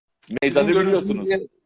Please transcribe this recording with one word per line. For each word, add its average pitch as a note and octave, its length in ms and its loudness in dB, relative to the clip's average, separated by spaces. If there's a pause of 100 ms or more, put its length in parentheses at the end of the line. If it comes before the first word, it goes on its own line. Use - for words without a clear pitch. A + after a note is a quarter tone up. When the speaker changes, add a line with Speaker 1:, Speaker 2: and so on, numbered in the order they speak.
(420)
Speaker 1:
Meydanı C#3+ 260 2
Speaker 2:
Sizin F#3 140 4
Speaker 1:
biliyorsunuz. F#3+ 480 0
Speaker 2:
görüntünüz, G3 200 -4 (160)